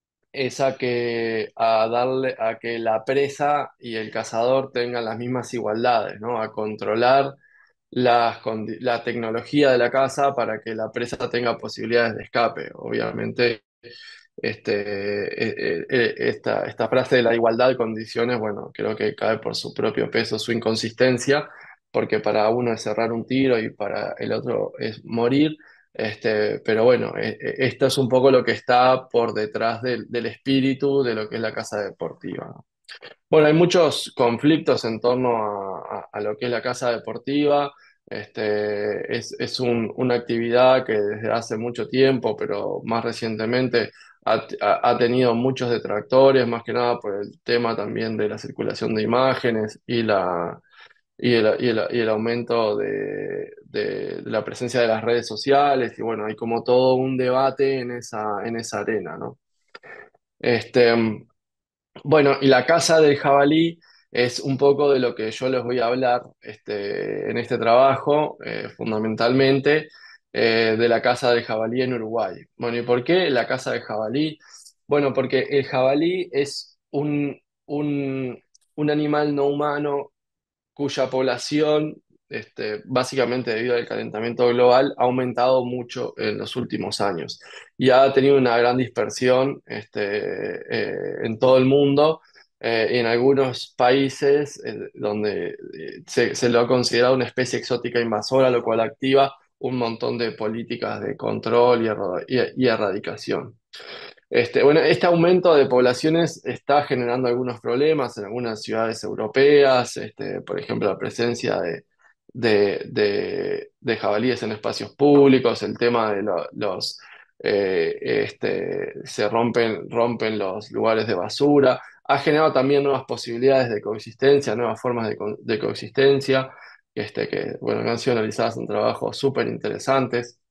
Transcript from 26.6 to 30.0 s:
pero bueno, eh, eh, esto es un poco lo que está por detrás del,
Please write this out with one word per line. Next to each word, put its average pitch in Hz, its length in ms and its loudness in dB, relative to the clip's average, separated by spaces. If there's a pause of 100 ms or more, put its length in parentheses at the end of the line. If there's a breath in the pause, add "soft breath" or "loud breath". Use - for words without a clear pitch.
pero 110 240 2
bueno, 113 340 4
eh, 110 200 -4
eh, - 200 -6
esto 127 260 -2
es 131 140 2
un 127 100 2
poco 127 220 4
lo 127 120 6
que 117 100 0
está 123 540 2
por 117 280 0
detrás 110 480 -4
del, 120 260 -4